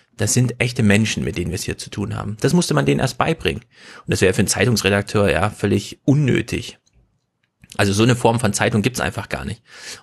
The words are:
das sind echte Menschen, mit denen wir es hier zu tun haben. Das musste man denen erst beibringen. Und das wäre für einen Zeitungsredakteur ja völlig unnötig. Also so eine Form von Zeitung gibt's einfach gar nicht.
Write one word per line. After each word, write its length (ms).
das 160
sind 260
echte 240
Menschen, 400
mit 140
denen 140
wir 40
es 80
hier 140
zu 140
tun 240
haben. 260
Das 120
musste 200
man 140
denen 120
erst 200
beibringen. 420
Und 500
das 100
wäre 120
für 60
einen 80
Zeitungsredakteur 840
ja 200
völlig 540
unnötig. 720
Also 160
so 100
eine 120
Form 240
von 140
Zeitung 280
gibt's 180
einfach 300
gar 160
nicht. 160